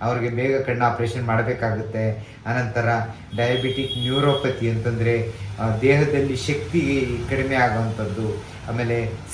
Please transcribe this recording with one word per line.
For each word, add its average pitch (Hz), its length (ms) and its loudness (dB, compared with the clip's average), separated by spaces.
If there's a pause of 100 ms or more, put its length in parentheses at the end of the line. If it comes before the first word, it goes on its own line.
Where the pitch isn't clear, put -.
ಅವ್ರಿಗೆ 120 340 0
ಬೇಗ 135 240 2
ಕಣ್ಣು 123 240 0
ಆಪ್ರೇಷನ್ 117 400 0
ಮಾಡಬೇಕಾಗುತ್ತೆ. 110 880 0 (360)
ಅನಂತರ 120 420 0 (480)
ಡಯಾಬಿಟಿಕ್ 123 640 0
ನ್ಯೂರೋಪತಿ 127 720 2
ಅಂತಂದರೆ, 113 640 0 (280)
ಆ, 110 160 0
ದೇಹದಲ್ಲಿ 139 600 4
ಶಕ್ತಿ 139 720 0 (220)
ಕಡಿಮೆ 135 260 0
ಆಗೋವಂಥದ್ದು, 110 880 0 (240)
ಆಮೇಲೆ 117 440 0 (220)